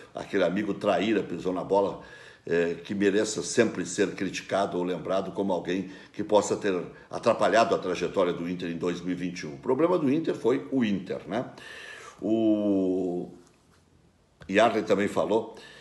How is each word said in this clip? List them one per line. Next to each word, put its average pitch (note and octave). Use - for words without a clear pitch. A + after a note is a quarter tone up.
aquele -
amigo G2
traíra G2
pisou F2
na F2+
bola, F#2
eh, E2+
que G#2
mereça G2+
sempre G2
ser F#2
criticado F#2+
ou F2+
lembrado F2+
como G2
alguém F2
que G#2
possa G#2
ter F#2
atrapalhado G#2
a -
trajetória F2
do E2+
Inter F2+
em E2+
dois F2
mil F2+
e -
vinte F2
e D#2+
um. C#2+
O C2+
problema E3
do D3
Inter D#3+
foi B2+
o C3
Inter, F#2
né? A#2+
O G2
Yarley G#2
também G2+
falou G2